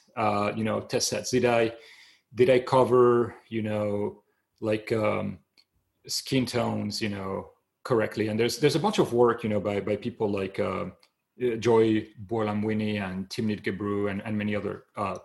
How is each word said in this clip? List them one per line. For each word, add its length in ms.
uh, 400
you 80
know, 160
test 280
sets? 240
Did 120
I, 300
did 140
I 120
cover, 720
you 100
know, 600
like, 300
um, 480
skin 400
tones, 560
you 80
know, 400
correctly? 440
And 120
there's, 180
there's 180
a 40
bunch 180
of 140
work, 300
you 80
know, 100
by, 200
by 160
people 340
like, 300
uh, 260
uh, 140
Joy 500
Buolamwini 720
and 300
Timnit 320
Gebru 480
and, 160
and 100
many 180
other, 300
uh, 280